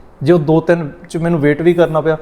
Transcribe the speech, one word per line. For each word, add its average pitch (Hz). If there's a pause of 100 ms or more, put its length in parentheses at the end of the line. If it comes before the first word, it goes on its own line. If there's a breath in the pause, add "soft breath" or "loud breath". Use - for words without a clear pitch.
(220)
ਜੇ 135
ਉਹ 180
ਦੋ 160
ਤਿੰਨ 165 (160)
'ਚ -
ਮੈਨੂੰ 165
ਵੇਟ 147
ਵੀ 170
ਕਰਨਾ 160
ਪਿਆ 160